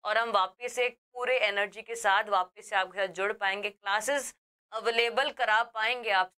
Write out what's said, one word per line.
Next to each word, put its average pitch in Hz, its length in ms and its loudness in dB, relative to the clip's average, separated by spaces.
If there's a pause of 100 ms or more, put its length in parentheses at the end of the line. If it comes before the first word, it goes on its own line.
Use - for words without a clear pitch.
और 214 140 2
हम 233 120 0
वापस 214 420 0
से 247 140 0
एक 240 120 -6 (160)
पूरे 247 240 0
एनर्जी 202 440 -2
के 226 120 -12
साथ 214 300 2
वापस 202 460 -2
से 208 60 0
आपके 185 220 -2
साथ 196 80 0
जुड़ 190 260 -2
पाएंगे, 202 380 -2
classes 214 640 -2 (380)
available 233 580 0
करा 220 320 2
पाएंगे 233 480 -2
आप 185 280 2